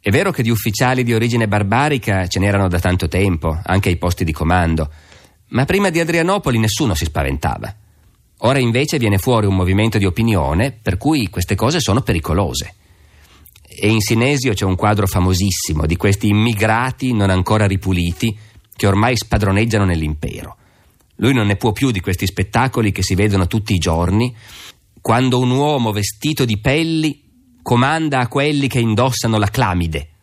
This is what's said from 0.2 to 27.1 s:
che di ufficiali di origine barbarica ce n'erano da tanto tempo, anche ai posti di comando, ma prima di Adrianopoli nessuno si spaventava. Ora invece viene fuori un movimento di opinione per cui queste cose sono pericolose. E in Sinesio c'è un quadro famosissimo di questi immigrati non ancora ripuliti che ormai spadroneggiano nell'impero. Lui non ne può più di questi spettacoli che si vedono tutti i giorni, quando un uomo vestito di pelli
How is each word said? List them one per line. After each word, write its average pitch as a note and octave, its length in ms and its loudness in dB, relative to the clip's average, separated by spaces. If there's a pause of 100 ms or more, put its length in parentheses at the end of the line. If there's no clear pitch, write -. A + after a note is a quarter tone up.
che C#3 140 -2
di A2+ 80 2
ufficiali B2 520 0
di A#2 120 0
origine A#2 320 2
barbarica G#2 800 0
ce F2 100 -4
n'erano G2 300 2
da F2+ 120 0
tanto F2+ 280 0
tempo, E2+ 560 0
anche G2 260 0
ai F2+ 80 0
posti F2 260 -2
di E2 80 -2
comando, D#2+ 560 0 (600)
ma B2+ 180 0
prima G3 240 0
di E3 100 0
Adrianopoli E3 600 0
nessuno A2 340 0
si E2+ 120 -2
spaventava. C#2+ 720 -4 (680)
Ora C3+ 180 2
invece C3 400 0
viene G#2 180 2
fuori A2 300 2
un G2 80 2
movimento F#2+ 420 2
di G#2 80 2
opinione F#2+ 680 0
per - 260 -6
cui C#3+ 340 0
queste - 240 -4
cose B2 240 0
sono A2 220 0
pericolose. E2+ 760 -4 (920)
E - 220 -2
in A2 100 2
Sinesio B2 540 0
c'è F#2+ 100 -4
un F#2+ 120 0
quadro G#2 320 2
famosissimo F#2 800 0
di E2+ 100 0
questi G2+ 300 0
immigrati A2 840 0
non G2+ 200 2
ancora G2 340 2
ripuliti F#2+ 720 -2 (380)
che - 100 -2
ormai G#2 320 2
spadroneggiano G#2+ 680 0
nell'impero. D#2 680 -4 (600)
Lui B2 180 0
non A2+ 140 2
ne G2+ 80 2
può A2+ 160 0
più C3+ 180 0
di G#2 100 -2
questi F#2+ 280 -2
spettacoli A2+ 640 0
che F#2+ 100 -4
si F#2 140 0
vedono G2 320 2
tutti G#2+ 260 -2
i F#2 60 2
giorni, F2+ 560 0 (680)
quando B2 380 2
un B2+ 100 2
uomo C3 420 0
vestito B2+ 540 -2
di G#2+ 140 -2
pelli D#3 640 0 (420)